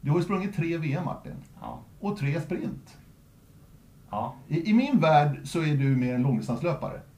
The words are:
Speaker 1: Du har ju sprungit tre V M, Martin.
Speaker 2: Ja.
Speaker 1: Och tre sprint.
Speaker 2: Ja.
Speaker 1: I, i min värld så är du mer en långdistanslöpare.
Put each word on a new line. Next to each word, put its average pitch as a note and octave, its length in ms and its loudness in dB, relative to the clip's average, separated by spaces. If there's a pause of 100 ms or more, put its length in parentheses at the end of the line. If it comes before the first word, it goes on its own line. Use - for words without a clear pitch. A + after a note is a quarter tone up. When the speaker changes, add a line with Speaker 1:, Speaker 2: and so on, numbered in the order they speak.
Speaker 1:
Du C#3 100 0
har E3+ 60 4
ju F3 60 2
sprungit G3 320 -2
tre E3 220 -2
V D3+ 160 -2
M, F3 120 -4
Martin. - 300 -8 (260)
Speaker 2:
Ja. A#1 180 -12 (200)
Speaker 1:
Och G#3 180 -4
tre C#3+ 240 -2
sprint. - 560 -8 (1120)
Speaker 2:
Ja. A2+ 260 -6 (120)
Speaker 1:
I, G#3+ 220 -2
i G#3+ 40 6
min C4 260 4
värld D3 440 4
så - 200 -4
är D3 140 2
du C3+ 180 4
mer B2+ 200 0
en B2 60 0
långdistanslöpare. B2 800 -2 (160)